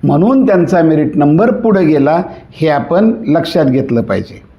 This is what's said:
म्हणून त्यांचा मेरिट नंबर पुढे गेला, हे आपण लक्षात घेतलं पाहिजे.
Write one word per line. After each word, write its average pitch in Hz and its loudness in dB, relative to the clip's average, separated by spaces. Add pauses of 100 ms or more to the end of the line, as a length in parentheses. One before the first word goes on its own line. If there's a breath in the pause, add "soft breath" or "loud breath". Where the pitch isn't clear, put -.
म्हणून 190 2
त्यांचा 180 2
मेरिट 156 0
नंबर 156 2
पुढे 196 0
गेला, 151 2 (300 loud breath)
हे 160 -4
आपण 170 0 (140)
लक्षात 147 0
घेतलं 127 -2
पाहिजे. 95 -6 (180)